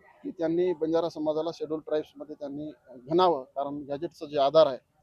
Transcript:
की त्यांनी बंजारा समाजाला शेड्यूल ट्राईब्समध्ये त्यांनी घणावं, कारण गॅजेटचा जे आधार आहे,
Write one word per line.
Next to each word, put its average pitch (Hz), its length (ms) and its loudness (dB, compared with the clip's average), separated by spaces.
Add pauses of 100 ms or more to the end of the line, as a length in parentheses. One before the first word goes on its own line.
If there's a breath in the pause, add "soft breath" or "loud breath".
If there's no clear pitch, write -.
(220)
की 285 80 -10
त्यांनी 170 420 0
बंजारा 160 360 0
समाजाला 156 460 -2
शेड्यूल 156 260 -6
ट्राईब्समध्ये 151 540 -6
त्यांनी 147 380 -10 (360)
घणावं, 160 360 2
कारण 143 300 -6
गॅजेटचा 147 520 -10
जे 147 120 -4
आधार 143 280 8
आहे, 131 120 -2 (240)